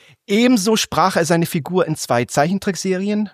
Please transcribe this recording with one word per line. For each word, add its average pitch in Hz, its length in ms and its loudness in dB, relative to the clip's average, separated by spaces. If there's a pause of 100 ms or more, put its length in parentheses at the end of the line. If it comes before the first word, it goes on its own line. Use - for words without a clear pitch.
(260)
Ebenso 220 500 2
sprach 180 400 0
er 170 100 2
seine 170 200 2
Figur 175 400 -2
in 156 100 -4
zwei 120 280 0
Zeichentrickserien, 190 1080 -2